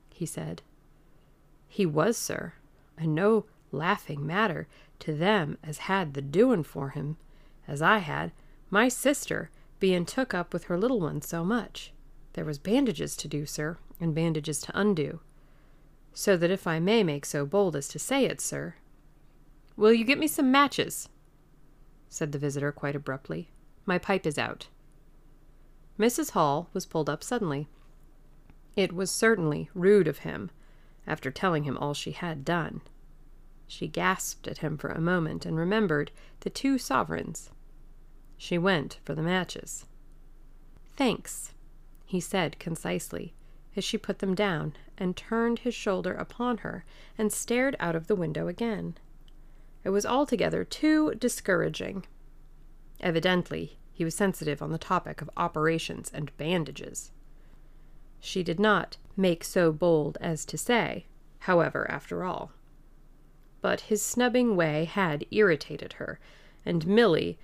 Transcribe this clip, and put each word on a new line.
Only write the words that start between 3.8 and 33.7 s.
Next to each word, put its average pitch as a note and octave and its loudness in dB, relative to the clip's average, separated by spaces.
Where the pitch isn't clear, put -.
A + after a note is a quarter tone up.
matter E3 0
to D#3 -4
them E3+ 2
as D3+ -10
had F#3 -2
the C#3 -4
doing F3+ 4
for C#3 -6
him, D3 -6
as C#3+ -6
I G3 6
had. D#3 -4
My G#3+ 4
sister - -2
being F3+ 4
took B3+ -2
up F3+ -4
with E3+ -6
her F3 -2
little A3+ 2
one D3 -2
so E3+ -4
much. - -4
There E3 -6
was D3+ -6
bandages F#3 0
to D#3 -10
do, D3 -4
sir, D#3 -6
and E3 0
bandages D#3 0
to - -6
undo. E3 2
So - 4
that E3+ 4
if F#3+ -2
I D#3+ 0
may G#3 4
make C#3+ 0
so C#3+ -2
bold F#3 2
as C#3 -6
to - -10
say C4 2
it, - 0
sir." D3+ -6
"Will G#3+ 8
you A3+ 6
get C#4 4
me D#4 2
some C#4+ 2
matches?" - 2
said D3+ -6
the D3 -4
visitor C#3+ -2
quite C#3+ -4
abruptly. D#3 -8
"My F3+ 2
pipe F#3 0
is D3+ 0
out." A#2 -4
Missus B3 2
Hall D#3+ 2
was F#3 -4
pulled D3+ -2
up D3 -4
suddenly. D#3 -2
It F#3 2
was F3+ -2
certainly E3 2
rude F#3+ 8
of D3 -2
him, G2 -8
after C3 -4
telling D#3+ 0
him C#3 -4
all C#3+ -2
she D#3 -6
had D#3 -8
done. E3 -2
She - -8